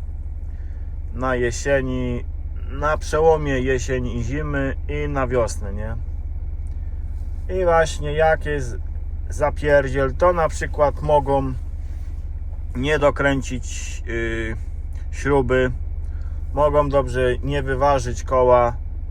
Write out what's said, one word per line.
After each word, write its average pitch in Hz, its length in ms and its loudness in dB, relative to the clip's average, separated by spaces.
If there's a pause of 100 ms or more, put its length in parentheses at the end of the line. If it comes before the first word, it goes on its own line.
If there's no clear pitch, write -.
(1120)
na 127 220 0
jesieni, 127 920 0 (440)
na 147 280 -2
przełomie 151 600 4
jesieni 127 580 0
i 120 60 -2
zimy 139 520 -2 (120)
i 147 220 -2
na 135 180 0
wiosnę, 110 460 0
nie? 110 220 -4 (1600)
I 180 60 2
właśnie 160 480 4
jak 160 320 2
jest 135 320 -2 (520)
zapierdziel, 139 840 2
to 180 180 6
na 160 160 2
przykład 147 520 0
mogą 139 520 2 (1200)
nie 143 240 2
dokręcić, 135 1080 0
y, 113 480 -2 (560)
śruby, 127 600 4 (840)
mogą 143 360 4
dobrze 127 540 2
nie 139 200 0
wyważyć 131 600 0
koła, 123 520 6 (360)